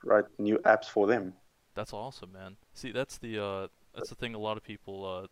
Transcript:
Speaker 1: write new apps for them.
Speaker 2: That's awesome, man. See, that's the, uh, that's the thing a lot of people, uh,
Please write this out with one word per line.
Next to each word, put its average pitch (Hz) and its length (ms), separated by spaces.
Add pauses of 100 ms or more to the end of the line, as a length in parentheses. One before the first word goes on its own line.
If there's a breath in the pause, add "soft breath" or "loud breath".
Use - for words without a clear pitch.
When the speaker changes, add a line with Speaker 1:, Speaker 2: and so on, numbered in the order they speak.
Speaker 1:
write 104 220 (140)
new 104 200
apps - 260
for 101 220
them. 101 260 (400)
Speaker 2:
That's 107 200
awesome, 107 400
man. 95 240 (160)
See, 131 180
that's 127 260
the, 110 260
uh, 98 240 (280)
that's 101 140
the - 60
thing 117 200
a 107 40
lot 107 180
of 107 60
people, 98 420
uh, 95 260